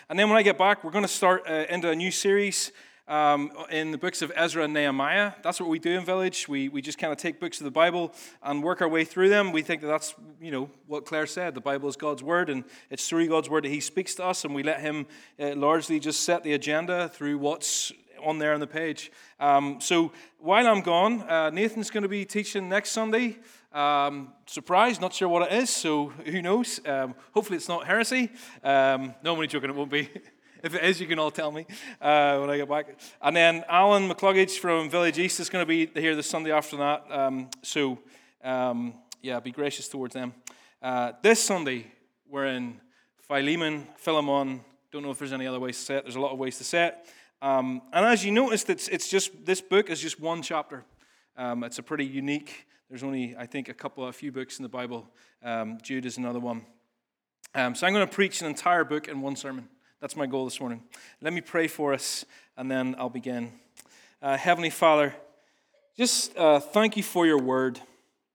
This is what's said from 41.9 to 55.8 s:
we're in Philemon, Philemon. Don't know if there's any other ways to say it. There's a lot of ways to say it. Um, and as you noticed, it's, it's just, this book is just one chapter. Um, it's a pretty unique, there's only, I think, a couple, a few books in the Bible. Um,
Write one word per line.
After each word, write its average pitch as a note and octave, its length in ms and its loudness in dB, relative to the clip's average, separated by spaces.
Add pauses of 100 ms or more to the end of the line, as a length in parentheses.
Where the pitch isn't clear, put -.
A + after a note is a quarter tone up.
we're C#3 180 -4
in B2 340 -4 (480)
Philemon, D3 600 0 (100)
Philemon. C#3 640 0 (280)
Don't C#3+ 120 -10
know C#3+ 80 -6
if B2 80 -8
there's C3+ 140 -8
any C3 120 -6
other B2+ 140 -6
ways B2+ 180 -6
to - 60 -10
say C#3 140 -4
it. C3+ 60 -4
There's B2 120 -10
a C3 60 -4
lot C#3 100 -2
of C3 80 -8
ways C3 200 -6
to C3 40 -16
say E3+ 240 2
it. E3+ 80 -4 (460)
Um, B2+ 400 0 (100)
and F3+ 140 4
as A3+ 180 4
you G3+ 80 -2
noticed, A3+ 380 2
it's, - 180 -2
it's - 220 -4
just, F#3 360 -2
this F#3 160 -2
book G3 280 2
is D#3 100 -6
just D#3 200 -8
one E3 220 -6
chapter. D3 440 -6 (520)
Um, A#2+ 260 -6
it's B2 160 -12
a B2 40 -12
pretty D3 220 -4
unique, C#3 600 -6 (240)
there's B2+ 140 -14
only, B2+ 340 -6
I B2 80 -12
think, B2+ 220 -10
a B2+ 60 -14
couple, C3+ 340 -10
a B2 60 -12
few D3 180 -12
books B2+ 260 -10
in C3+ 60 -12
the A#2+ 60 -12
Bible. A#2+ 380 -10 (360)
Um, A2+ 380 -6